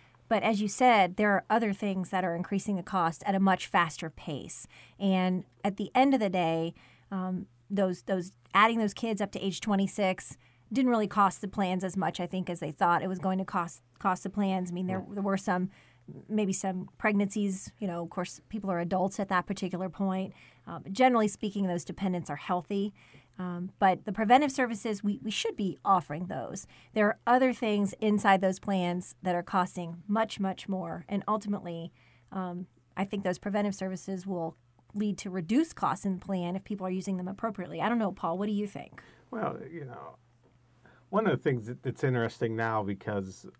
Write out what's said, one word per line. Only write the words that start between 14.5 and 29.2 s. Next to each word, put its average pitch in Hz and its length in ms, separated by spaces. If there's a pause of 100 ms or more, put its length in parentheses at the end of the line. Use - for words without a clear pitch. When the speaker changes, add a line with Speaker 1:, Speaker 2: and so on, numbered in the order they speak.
Speaker 1:
I 175 40
mean, 185 140
there, 190 180
Speaker 2:
Yeah. 202 80
Speaker 1:
there 202 80
were 196 140
some, 190 340 (580)
maybe 208 240
some 185 360 (100)
pregnancies. 202 800
You 208 80
know, 175 160
of 170 80
course, - 380
people 196 240
are 170 80
adults 185 400
at 196 80
that 180 180
particular 185 420
point. 190 440 (340)
Uh, 170 140
but 196 120
generally 233 360
speaking, 202 400
those 175 160
dependents 180 440
are 143 80
healthy. 196 560 (460)
Um, 180 400
but 185 260
the 208 80
preventive 247 380
services, 226 540
we, 208 180
we 220 80
should 427 240
be 196 300
offering 180 420
those. 156 400 (260)
There 214 140
are 214 200
other 254 260
things 202 480
inside 208 400
those 190 180
plans 180 640